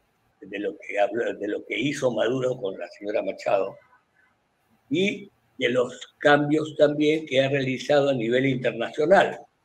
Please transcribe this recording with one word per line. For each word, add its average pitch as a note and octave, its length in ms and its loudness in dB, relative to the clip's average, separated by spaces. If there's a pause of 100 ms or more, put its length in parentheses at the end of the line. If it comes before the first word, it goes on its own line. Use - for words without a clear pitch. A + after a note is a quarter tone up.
(420)
de G2+ 180 -12
lo - 200 -6
que G2 200 -8
habla, G#2 340 -2
de G#2 140 -8
lo G2+ 180 -6
que G#2+ 120 -8
hizo C3 340 -2
Maduro B2 460 -2
con F#2+ 200 -6
la E2+ 120 -12
señora G#2 320 -6
Machado, F#2+ 560 -4 (1120)
y F#3+ 400 -2 (300)
de B2+ 100 0
los - 480 -4
cambios D3 580 4
también D3+ 520 2
que C3 160 2
ha C3+ 60 0
realizado C#3 600 2
a C3+ 60 2
nivel B2 320 2
internacional. C3 920 2 (260)